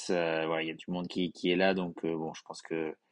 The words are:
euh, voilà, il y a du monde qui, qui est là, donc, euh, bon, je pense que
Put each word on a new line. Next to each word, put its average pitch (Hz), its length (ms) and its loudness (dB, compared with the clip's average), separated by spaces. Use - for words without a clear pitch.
euh, 82 380 2
voilà, 80 160 0
il 80 40 -4
y 80 40 -2
a 80 40 -8
du - 140 -10
monde 90 180 -2
qui, 87 240 -2
qui - 200 2
est 87 40 6
là, 95 180 6
donc, 90 300 -2
euh, 82 140 0
bon, 80 160 -4
je - 80 -16
pense - 220 -14
que 80 320 -4